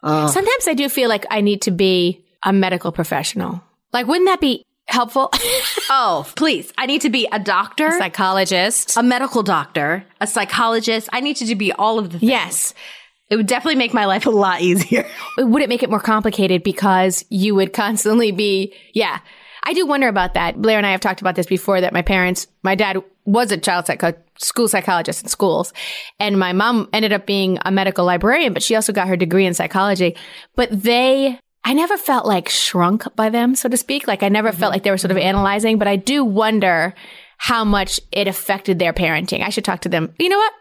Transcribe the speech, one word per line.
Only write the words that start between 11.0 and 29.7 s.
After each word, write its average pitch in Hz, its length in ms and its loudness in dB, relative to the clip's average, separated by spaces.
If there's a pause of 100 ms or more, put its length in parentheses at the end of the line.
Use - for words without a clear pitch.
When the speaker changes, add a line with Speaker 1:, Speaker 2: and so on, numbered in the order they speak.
Speaker 1:
I 247 80 -2
need 285 160 -4
to 233 180 -2
be 196 180 -2
all 220 260 0
of 196 120 -4
the 170 80 -8
things. 220 120 4
Speaker 2:
Yes. 196 440 -2 (560)
Speaker 1:
It 208 60 2
would 214 100 0
definitely 269 300 0
make 240 180 0
my 220 100 2
life 196 220 0
a 277 40 2
lot 196 300 2
easier. 180 460 2 (160)
<laughs> - 160 -10
Speaker 2:
It 262 100 2
wouldn't 262 200 4
make 240 140 0
it 254 80 0
more 208 100 0
complicated 208 640 2
because 190 680 2
you 202 260 0
would 190 180 2
constantly 214 600 2
be, 196 400 0 (220)
yeah. 202 240 0 (460)
I - 100 -2
do 349 120 2
wonder 277 220 2
about 185 260 0
that. 170 280 -2
Blair 220 160 4
and 208 80 0
I 196 60 2
have 190 80 0
talked 196 200 -2
about 185 140 0
this 175 120 -2
before, 190 340 0
that 180 120 0
my 175 100 0
parents, 180 440 0 (160)
my 190 120 0
dad 190 280 -2 (240)
was 208 260 2
a 190 60 -2
child 175 280 -2
psycho-, 165 280 -2 (240)
school - 300 -2
psychologist 180 560 -2
in - 40 -14
schools. 175 440 0 (460)
And 202 200 0
my 180 140 0
mom 208 400 0
ended 214 200 0
up 202 140 -2
being 190 360 0
a - 80 -2
medical 190 340 0
librarian, 208 500 2
but 165 80 -4
she - 140 0
also 220 160 0
got 190 160 -2
her 185 80 2
degree 180 280 2
in 180 100 0
psychology. 180 640 0 (380)